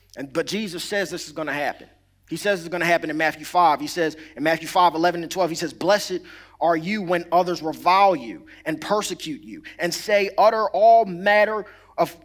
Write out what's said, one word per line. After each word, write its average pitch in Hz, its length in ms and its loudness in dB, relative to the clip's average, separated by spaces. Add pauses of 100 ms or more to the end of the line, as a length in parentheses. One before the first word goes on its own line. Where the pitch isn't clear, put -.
(160)
And, 135 160 -12
but 156 160 -4
Jesus 180 360 -6
says 202 280 -4
this 175 160 -10
is 156 60 -20
gonna 147 200 -8
happen. 143 360 -6 (400)
He 160 60 -8
says 196 260 -2
it's 165 80 -12
gonna 170 160 -4
happen 165 240 2
in 151 80 -6
Matthew 151 280 -2
five. 160 340 4
He 147 80 -8
says 156 300 -2 (180)
in 135 80 -8
Matthew 160 240 0
five, 175 280 4
eleven 170 260 0
and 156 100 -10
twelve, 180 180 -2
he 165 60 -6
says, 160 160 -6
"Blessed 185 500 -2 (380)
are 165 160 2
you 190 280 -4
when 170 280 -2
others 175 300 2
revile 180 540 2
you 113 320 -12 (180)
and 156 160 -6
persecute 202 640 -4
you 104 200 -16 (140)
and 165 160 -4
say, 202 440 0
utter 220 320 4
all 226 360 6
matter 208 600 2 (320)
of 160 280 0